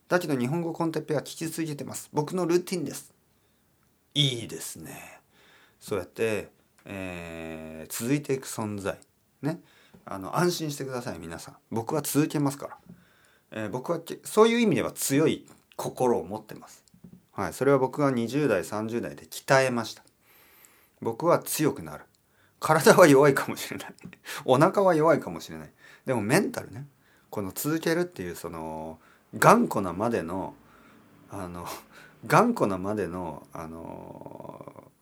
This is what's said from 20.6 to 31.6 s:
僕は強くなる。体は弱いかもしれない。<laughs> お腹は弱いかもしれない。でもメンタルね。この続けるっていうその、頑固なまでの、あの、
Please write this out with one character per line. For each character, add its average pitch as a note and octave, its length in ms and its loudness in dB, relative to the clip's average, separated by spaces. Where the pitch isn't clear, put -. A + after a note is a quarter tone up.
僕 A#2 240 -4
は E3 140 6
強 - 340 0
く F#2 100 -12
な D2 140 -12
る。 - 80 -20
体 D#3 360 8
は F3 120 12
弱 C#3+ 220 10
い C#3 40 6
か - 140 -2
も A2+ 100 -6
し - 140 -8
れ A#2+ 60 -8
な - 80 -14
い。 - 80 -16
<laughs> - 280 -12
お B2+ 120 6
腹 F#3+ 260 6
は F3+ 120 6
弱 D#3 200 6
い - 40 2
か - 100 -8
も D#2+ 120 -8
し - 100 -14
れ D#2+ 60 -12
な D#2 80 -14
い。 - 60 -20
で C3 80 -2
も A2 80 -2
メ A#2+ 180 4
ン - 120 0
タ - 100 -8
ル - 100 -12
ね。 C#3 160 -12
こ G#3+ 120 -4
の D3 120 -4
続 D#3 260 -2
け D#3+ 160 0
る F3 60 2
っ - 40 0
て F3 180 -10
い F2 80 -6
う D#2+ 40 -10
そ E2+ 140 -10
の、 D#2+ 500 -10
頑 G3 300 6
固 A2 140 -2
な F2+ 120 -2
ま G#2+ 160 0
で G#2+ 120 0
の、 E2 320 -6
あ F#2+ 160 -10
の、 F2 200 -12